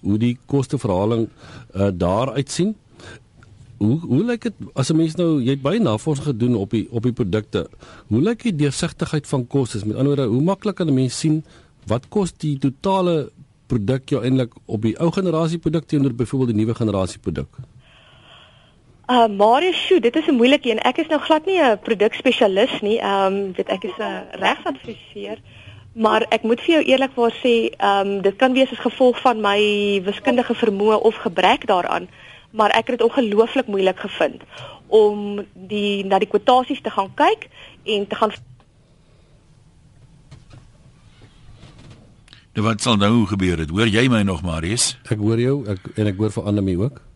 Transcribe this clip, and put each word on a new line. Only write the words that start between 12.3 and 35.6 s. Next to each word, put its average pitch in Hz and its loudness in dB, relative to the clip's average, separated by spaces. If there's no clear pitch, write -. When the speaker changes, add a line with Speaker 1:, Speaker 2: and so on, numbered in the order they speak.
Speaker 1:
die 147 -4
totale 170 -2
produk 123 -2
jou 127 0
eintlik 127 0
op 107 -4
die 110 -2
ou 165 2
generasie 165 0
produk 160 -2
teenoor 139 0
byvoorbeeld 123 -2
die 107 2
nuwe 113 -2
generasie 98 -2
produk? 78 -6
Speaker 2:
Uh, 240 6
Marius, 233 4
sjoe, 370 6
dit 233 2
is 311 0
'n 311 2
moeilike 254 4
een. 220 -2
Ek 254 -2
is 320 -2
nou 302 0
glad 311 0
nie 381 0
'n 226 4
produkspesialis 220 0
nie. 214 0
Ehm, 196 0
weet, - -6
ek 185 -4
is 185 -10
'n 185 -10
regsadviseur, 214 -6
maar 220 2
ek 226 0
moet 226 2
vir 330 2
jou 302 4
eerlikwaar 262 2
sê, 233 2
ehm, 196 0
dit 196 2
kan 262 2
wees 262 4
as 233 -12
gevolg 247 2
van 233 2
my 202 2
wiskundige 240 -2
vermoë 214 2
of 220 4
gebrek 190 0
daaraan, 180 -2
maar 214 2
ek 226 0
het 247 -2
dit - 2
ongelooflik 233 2
moeilik 190 0
gevind - -4
om 208 2
die, 202 -4